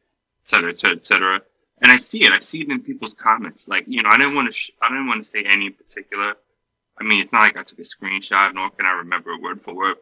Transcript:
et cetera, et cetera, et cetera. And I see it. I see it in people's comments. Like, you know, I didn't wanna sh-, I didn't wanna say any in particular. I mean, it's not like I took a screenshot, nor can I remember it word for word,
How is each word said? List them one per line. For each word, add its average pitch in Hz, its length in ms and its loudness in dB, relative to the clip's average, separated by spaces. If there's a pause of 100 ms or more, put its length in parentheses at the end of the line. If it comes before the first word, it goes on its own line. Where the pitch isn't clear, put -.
(460)
et - 40 -16
cetera, 87 220 0
et - 80 -16
cetera, 92 180 2
et - 100 -20
cetera. 95 340 2 (420)
And 127 80 10
I 127 60 8
see 220 260 -2
it. 104 80 6
I 98 80 4
see - 220 -10
it 143 80 -8
in 127 120 -4
people's 120 320 -12
comments. 110 540 -2
Like, 95 200 -2
you 120 160 -2
know, 104 80 2
I 113 60 8
didn't 143 180 2
wanna 123 160 0
sh-, - 200 -10 (100)
I 117 80 2
didn't 135 180 -4
wanna 110 160 -4
say 104 260 -8
any 98 180 4
in 95 60 -12
particular. 101 600 -8 (680)
I 110 40 -10
mean, 107 180 2
it's - 100 -10
not 113 100 4
like 104 160 4
I 95 60 -12
took - 160 -20
a - 40 -16
screenshot, 95 720 -2
nor 95 180 -8
can 101 140 -4
I 92 120 2
remember 87 340 -6
it 82 100 -10
word 90 220 -10
for 87 100 -14
word, 92 280 -4